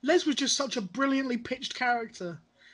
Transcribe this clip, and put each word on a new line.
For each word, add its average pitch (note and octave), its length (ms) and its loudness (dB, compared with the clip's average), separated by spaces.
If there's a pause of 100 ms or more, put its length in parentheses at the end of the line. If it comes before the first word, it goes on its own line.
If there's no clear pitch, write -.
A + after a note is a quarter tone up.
Les E4 220 4
was C#4+ 100 2
just C4+ 200 0
such C4+ 200 -2
a B3 60 0
brilliantly C4+ 560 0
pitched B3+ 360 -6
character A3+ 640 -2 (360)